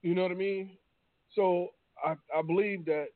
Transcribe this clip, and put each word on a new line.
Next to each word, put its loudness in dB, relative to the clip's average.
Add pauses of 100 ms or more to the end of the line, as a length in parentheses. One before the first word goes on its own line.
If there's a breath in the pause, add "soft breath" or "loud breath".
You 2
know 2
what 0
I -4
mean? -4 (640)
So 2 (340)
I, 0 (180)
I 2
believe 0
that -2